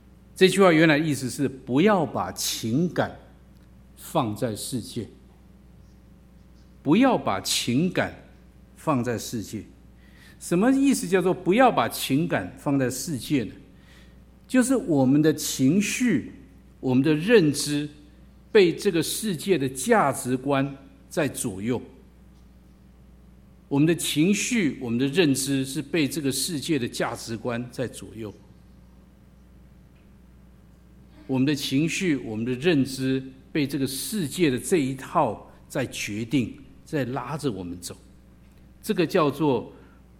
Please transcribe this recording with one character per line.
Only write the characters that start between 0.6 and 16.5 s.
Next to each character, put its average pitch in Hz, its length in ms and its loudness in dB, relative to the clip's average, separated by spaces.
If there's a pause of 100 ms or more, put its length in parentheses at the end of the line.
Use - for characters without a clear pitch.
话 185 100 8
原 160 160 6
来 151 100 6
意 156 160 0
思 123 160 -4
是 131 200 -2
不 127 320 -2
要 196 240 4
把 98 260 -4
情 120 560 -2
感 127 260 -4 (840)
放 120 360 -4
在 110 220 -6
世 - 240 -8
界， 104 260 -10 (1800)
不 147 140 4
要 240 220 6
把 101 240 -2
情 147 500 0
感 92 240 -2 (600)
放 135 260 0
在 117 140 -4
世 110 240 -8
界。 95 200 -10 (760)
什 - 180 -2
么 226 140 4
意 269 220 4
思 - 140 -4
叫 180 140 2
做 175 120 2
不 170 200 0
要 247 180 6
把 117 180 0
情 - 380 -2
感 92 300 -4
放 139 220 0
在 127 100 0
世 147 280 -6
界 123 260 -2
呢？ 95 100 -10 (960)
就 254 160 4
是 262 120 0
我 151 300 2
们 143 160 6
的 156 120 4
情 147 480 2
绪、 202 500 -2 (480)